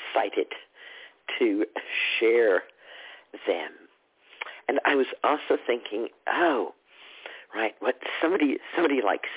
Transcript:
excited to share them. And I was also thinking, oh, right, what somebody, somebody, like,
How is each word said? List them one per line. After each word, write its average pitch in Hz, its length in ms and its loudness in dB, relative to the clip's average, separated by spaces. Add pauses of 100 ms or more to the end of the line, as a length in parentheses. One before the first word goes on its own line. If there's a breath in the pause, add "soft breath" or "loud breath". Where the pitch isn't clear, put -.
(140)
excited - 400 0 (840 loud breath)
to 107 260 2 (540)
share 113 440 6 (840 loud breath)
them. 85 260 -2 (960 loud breath)
And 139 180 2
I 147 100 4
was 131 120 4 (160)
also 135 420 2
thinking, 117 440 -2 (180)
oh, 147 480 0 (800 loud breath)
right, 110 240 -2
what 113 160 -2 (260)
somebody, 160 360 2 (180)
somebody, 143 260 4
like, - 240 0 (120)